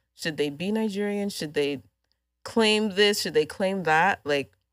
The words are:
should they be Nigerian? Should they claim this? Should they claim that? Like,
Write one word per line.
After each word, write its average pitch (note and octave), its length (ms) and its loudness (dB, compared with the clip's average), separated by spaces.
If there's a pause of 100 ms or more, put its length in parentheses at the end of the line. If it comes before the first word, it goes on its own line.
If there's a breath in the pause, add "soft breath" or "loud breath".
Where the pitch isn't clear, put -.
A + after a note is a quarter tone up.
(140)
should D#3+ 240 -6
they D3 100 0
be D#3+ 240 -4
Nigerian? G3+ 560 -2
Should D#3+ 260 -8
they C#3+ 280 -2 (640)
claim G#3+ 500 2
this? G#3 260 4
Should E3+ 140 -2
they D3+ 120 4
claim F#3+ 360 -2
that? D#3+ 420 2
Like, C#3+ 280 -2 (200)